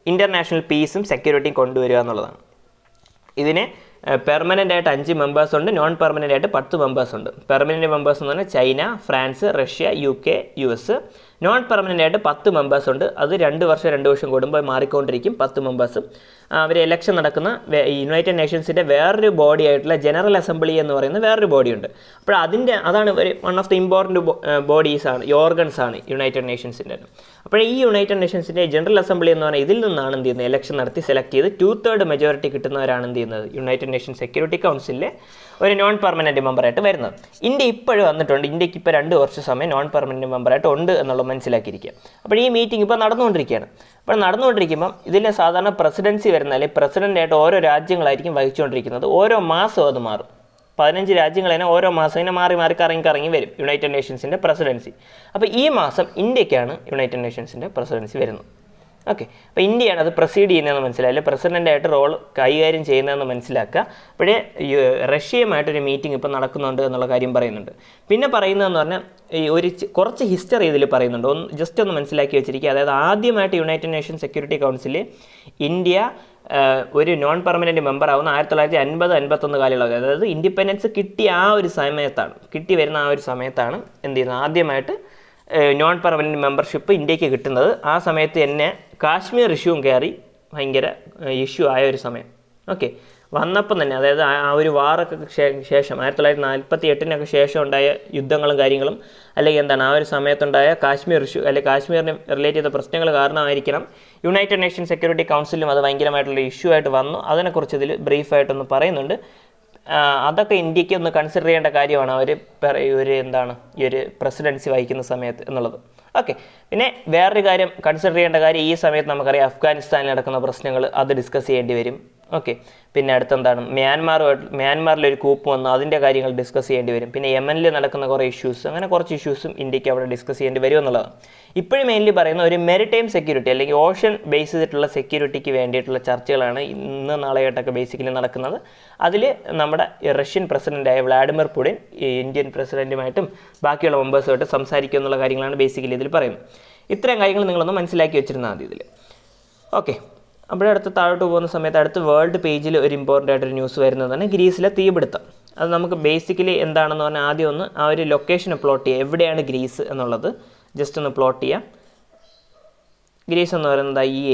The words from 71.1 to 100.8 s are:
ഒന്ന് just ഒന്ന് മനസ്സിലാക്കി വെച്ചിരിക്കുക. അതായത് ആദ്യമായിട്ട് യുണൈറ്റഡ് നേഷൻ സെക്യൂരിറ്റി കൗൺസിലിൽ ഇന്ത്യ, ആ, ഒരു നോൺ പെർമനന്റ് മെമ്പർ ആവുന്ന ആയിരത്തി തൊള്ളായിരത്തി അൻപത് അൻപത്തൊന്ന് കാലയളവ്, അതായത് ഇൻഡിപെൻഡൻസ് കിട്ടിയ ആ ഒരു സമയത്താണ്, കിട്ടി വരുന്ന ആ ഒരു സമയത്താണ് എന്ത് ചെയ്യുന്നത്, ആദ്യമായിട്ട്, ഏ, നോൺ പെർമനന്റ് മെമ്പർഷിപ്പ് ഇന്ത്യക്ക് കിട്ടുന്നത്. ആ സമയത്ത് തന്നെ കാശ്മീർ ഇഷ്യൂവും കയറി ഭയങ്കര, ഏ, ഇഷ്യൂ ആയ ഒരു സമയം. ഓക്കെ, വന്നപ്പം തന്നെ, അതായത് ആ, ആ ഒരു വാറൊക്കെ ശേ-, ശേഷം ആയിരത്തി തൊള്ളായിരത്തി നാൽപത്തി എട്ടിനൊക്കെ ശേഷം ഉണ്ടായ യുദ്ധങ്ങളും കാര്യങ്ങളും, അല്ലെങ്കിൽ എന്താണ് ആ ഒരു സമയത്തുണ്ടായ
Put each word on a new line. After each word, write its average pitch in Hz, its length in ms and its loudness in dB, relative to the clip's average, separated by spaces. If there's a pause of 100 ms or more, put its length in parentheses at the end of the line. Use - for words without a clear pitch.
ഒന്ന് 165 120 -6 (140)
just 165 240 -4
ഒന്ന് 190 140 -2
മനസ്സിലാക്കി 143 420 -2
വെച്ചിരിക്കുക. 135 340 -2
അതായത് 143 200 0 (160)
ആദ്യമായിട്ട് 208 520 2
യുണൈറ്റഡ് 160 360 -2
നേഷൻ 156 260 -8
സെക്യൂരിറ്റി 147 400 -6
കൗൺസിലിൽ 135 420 -4 (640)
ഇന്ത്യ, 180 280 2 (600)
ആ, - 20 2 (400)
ഒരു 156 120 2 (120)
നോൺ 151 140 2 (100)
പെർമനന്റ് 170 400 2
മെമ്പർ 143 260 0
ആവുന്ന 151 220 2
ആയിരത്തി 147 180 0
തൊള്ളായിരത്തി 151 300 2
അൻപത് 165 360 0
അൻപത്തൊന്ന് 143 440 -2
കാലയളവ്, 123 360 0
അതായത് 143 260 0 (100)
ഇൻഡിപെൻഡൻസ് 196 640 -2
കിട്ടിയ 196 320 0 (120)
ആ 190 40 4 (140)
ഒരു 180 200 -2
സമയത്താണ്, 143 560 -4 (200)
കിട്ടി 170 260 -2
വരുന്ന 151 240 0
ആ 143 100 0
ഒരു 143 140 -8
സമയത്താണ് 127 500 -4 (280)
എന്ത് 135 100 -4
ചെയ്യുന്നത്, 127 280 -2
ആദ്യമായിട്ട്, 156 500 -2 (600)
ഏ, 151 40 4 (220)
നോൺ 170 200 4
പെർമനന്റ് 151 440 0
മെമ്പർഷിപ്പ് 143 520 -2
ഇന്ത്യക്ക് 160 360 0
കിട്ടുന്നത്. 135 340 2 (240)
ആ 165 40 2 (100)
സമയത്ത് 156 380 0
തന്നെ 147 220 0 (360)
കാശ്മീർ 185 540 2
ഇഷ്യൂവും 170 280 0
കയറി 135 260 2 (440)
ഭയങ്കര, 135 300 0 (400)
ഏ, 135 60 -6 (140)
ഇഷ്യൂ 139 200 -2 (100)
ആയ 131 160 2
ഒരു 135 120 -4
സമയം. 120 240 -10 (460)
ഓക്കെ, 180 140 -4 (500)
വന്നപ്പം 202 440 0
തന്നെ, 135 180 -2
അതായത് 143 280 4
ആ, - 20 2 (180)
ആ 143 120 2
ഒരു 156 180 2
വാറൊക്കെ 156 380 0 (200)
ശേ-, 139 360 0
ശേഷം 139 320 2
ആയിരത്തി 139 160 -4
തൊള്ളായിരത്തി 147 260 2
നാൽപത്തി 135 480 -2
എട്ടിനൊക്കെ 151 400 -4
ശേഷം 143 320 4
ഉണ്ടായ 139 220 2 (300)
യുദ്ധങ്ങളും 147 440 0
കാര്യങ്ങളും, 139 340 2 (420)
അല്ലെങ്കിൽ 151 260 4
എന്താണ് 135 240 0
ആ 135 100 2
ഒരു 156 160 0
സമയത്തുണ്ടായ 143 560 2 (160)